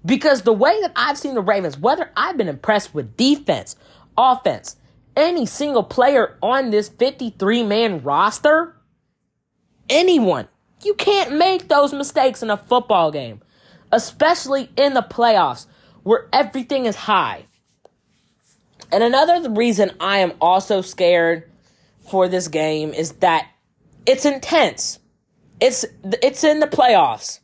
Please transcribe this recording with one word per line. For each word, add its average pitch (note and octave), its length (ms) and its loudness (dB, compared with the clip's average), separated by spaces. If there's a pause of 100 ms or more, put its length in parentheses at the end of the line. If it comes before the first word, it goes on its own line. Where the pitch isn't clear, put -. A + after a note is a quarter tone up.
Because C4 380 2
the A3 100 2
way D4 280 2
that F#4 160 -4
I've C#4+ 200 -2
seen C#4 180 -8
the A3+ 60 -2
Ravens, F3+ 380 -2
whether C4+ 380 -2
I've E4 200 -4
been G3+ 120 -2
impressed G3 440 -4
with B2+ 240 -10
defense, B3+ 600 -2 (420)
offense, B3 580 0 (380)
any D#4+ 320 0
single C#4 380 -4
player B3+ 580 0
on B3+ 280 -2
this G#3 180 -2
fifty-three A#3 760 -4
man G#3 400 -2
roster, G#3+ 720 0 (1120)
anyone, C4 600 2 (340)
you G4+ 120 -2
can't F#4+ 420 0
make F#4 320 0
those C#4+ 240 2
mistakes C#4 500 -2
in A3 80 -6
a G3+ 60 0
football F#3+ 560 0
game, A#2+ 300 -12 (500)
especially C#4 840 -2
in C#4 180 2
the A#3+ 80 0
playoffs G3 640 0 (360)
where G#3+ 300 0
everything C4 540 -2
is G3+ 100 -4
high. C#3+ 480 -2 (1500)
And G3+ 140 2
another D#4 460 2
reason G#3+ 500 0
I G3 180 0
am F3+ 220 0
also F#3+ 400 2
scared E3+ 680 0 (640)
for F#3+ 160 2
this F3+ 220 -4
game D#3 440 -4
is D#3+ 280 -8
that E3 260 0 (580)
it's C4 200 2
intense. C#4 720 -2 (640)
It's, B3 240 0 (180)
it's A#3+ 400 -2
in D4+ 160 4
the D4+ 80 2
playoffs. G3+ 760 2